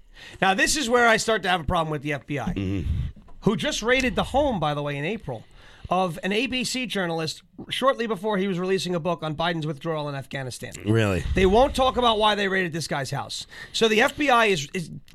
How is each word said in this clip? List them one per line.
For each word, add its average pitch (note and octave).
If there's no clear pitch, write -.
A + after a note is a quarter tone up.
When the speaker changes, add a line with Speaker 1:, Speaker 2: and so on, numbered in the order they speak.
Speaker 1:
Now, F#3+
this D4
is C4
where A#3+
I A3
start A3
to F#3+
have F3+
a C#3+
problem E3
with D3
the D3
F C#3
B C#3+
I, D3
Speaker 2:
Mm-hmm. F#2+
Speaker 1:
who G#3+
just B3
raided B3
the G3
home, C4
by D3
the D3
way, C#3+
in C#3+
April, D#3
of F3+
an F#3+
A A3+
B B3
C B3+
journalist E3+
shortly A#3+
before G#3
he G3
was F3+
releasing F3+
a F3
book E3
on D#3
Biden's E3
withdrawal D#3
in C#3+
Afghanistan. C3
Speaker 2:
Really? G#2
Speaker 1:
They F#3+
won't B3
talk B3+
about A3+
why G#3+
they G3+
raided F#3
this D#3+
guy's C#3+
house. -
So A3+
the G#3+
F C#4
B D4
I A#3
is, D#3
is F3